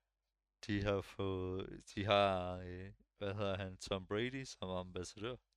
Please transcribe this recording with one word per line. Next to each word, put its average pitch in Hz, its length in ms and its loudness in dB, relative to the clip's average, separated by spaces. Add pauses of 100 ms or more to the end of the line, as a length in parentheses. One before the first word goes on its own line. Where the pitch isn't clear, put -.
(680)
De 101 160 2
har 101 180 4
fået, 95 840 -2 (120)
de 98 100 0
har, 95 520 6
øh, 90 360 -8 (240)
hvad 101 160 -2
hedder 98 240 0
han, 95 200 -6
Tom 92 300 -4
Brady 127 360 0
som 95 260 -8
ambassadør 92 680 -4 (220)